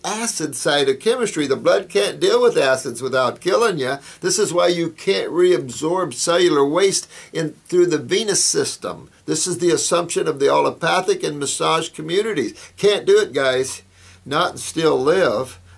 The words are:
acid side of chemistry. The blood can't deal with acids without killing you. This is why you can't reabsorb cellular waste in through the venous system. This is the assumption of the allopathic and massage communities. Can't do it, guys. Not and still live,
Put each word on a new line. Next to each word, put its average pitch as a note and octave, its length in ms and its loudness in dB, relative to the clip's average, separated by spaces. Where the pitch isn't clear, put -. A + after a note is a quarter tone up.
acid F#3 520 -4
side C#3+ 320 0
of C3 100 2
chemistry. A3 480 -2
The C3 100 0
blood F3+ 320 0
can't G3 300 0
deal G3+ 240 2
with A#3 140 4
acids C3 460 0
without B2+ 380 0
killing G3+ 380 0
you. C3+ 200 -4
This F#3 180 -2
is G3 140 0
why F3 160 2
you E3+ 220 -2
can't F#3 400 -4
reabsorb D#3 840 0
cellular E3+ 520 2
waste F3+ 420 0
in D#3 200 -4
through F3+ 200 4
the D#3 120 0
venous F#3 440 0
system. - 680 -4
This D#3 200 -2
is F3+ 120 -4
the F3 120 2
assumption E3 560 0
of C#3+ 140 -2
the C#3 80 4
allopathic E3+ 760 0
and D3+ 160 -4
massage D#3+ 520 -2
communities. E3 640 -4
Can't G3 300 0
do G3+ 120 6
it, G3+ 140 0
guys. C3 500 -2
Not D3+ 280 -2
and C3 80 -14
still D3+ 380 0
live, C3 640 0